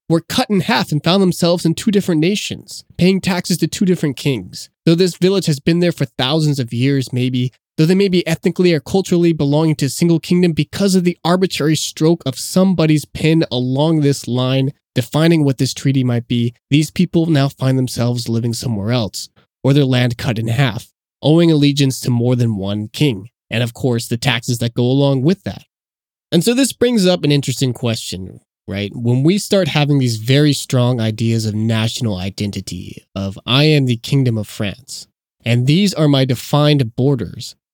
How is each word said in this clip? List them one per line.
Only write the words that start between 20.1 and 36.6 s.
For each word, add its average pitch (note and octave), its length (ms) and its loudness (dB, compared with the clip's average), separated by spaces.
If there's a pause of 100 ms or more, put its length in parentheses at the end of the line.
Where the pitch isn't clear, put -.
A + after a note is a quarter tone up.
cut A2+ 200 -4
in A2+ 100 -4
half, A#2 440 -2 (300)
owing E3 280 4
allegiance C#3+ 500 2
to - 100 -4
more B2 260 2
than A#2 200 0
one G2+ 320 -6
king, A2+ 420 -2 (180)
and A#2 140 -2
of A#2+ 100 -4
course, A#2 360 -4
the A#2+ 100 -2
taxes A#2+ 400 -2
that A#2 160 -4
go B2 80 0
along C3+ 400 2
with F3 220 0
that. - 200 -10 (680)
And F#3 120 2
so A#3 80 2
this B3+ 200 2
brings A#3+ 340 2
up F3+ 180 0
an C#3+ 80 2
interesting C3+ 400 0
question, A2 680 -8 (260)
right? G2 280 -6
When B2 280 0
we F#3 160 2
start F#3+ 300 0
having D3 300 2
these A#2+ 180 0
very C#3 360 2
strong B2 480 0
ideas A2 460 0
of G#2+ 80 -2
national A2 640 -2
identity, G2 880 -8 (100)
of G2 320 -6
"I C3+ 180 0
am D3 220 2
the A#2+ 100 0
Kingdom B2+ 400 0
of G#2 120 -6
France, - 580 -10 (380)
and A#2+ 220 -2
these F#3 280 2
are D#3 140 0
my C3+ 160 2
defined C#3+ 720 0